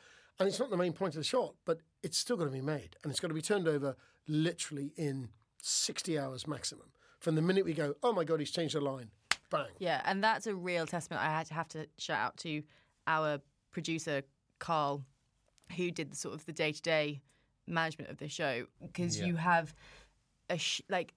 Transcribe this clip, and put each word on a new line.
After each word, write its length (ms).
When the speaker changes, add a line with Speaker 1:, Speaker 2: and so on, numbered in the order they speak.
Speaker 1:
and 100
it's 100
not 120
the 60
main 160
point 220
of 60
the 40
shot, 300
but 160
it's 160
still 180
gonna 140
be 100
made, 420
and 80
it's 100
gonna 140
be 80
turned 260
over 280
literally 680
in 340
sixty 560
hours 280
maximum. 460
From 160
the 80
minute 220
we 100
go, 280
"Oh 100
my 120
God, 160
he's 100
changed 240
the 60
line," 300
bang. 300
Speaker 2:
Yeah, 260
and 180
that's 240
a 80
real 320
testament. 360
I 80
had 160
to 80
have 140
to 180
shout 220
out 200
to 240
our 340
producer, 520
Carl, 480
who 140
did 220
the 40
sort 180
of 100
the 80
day-to-day 720
management 440
of 80
the 100
show, 380
'cause 260
Speaker 3:
Yeah. 80
Speaker 2:
you 100
have 380
a 80
sh-, 320
like, 260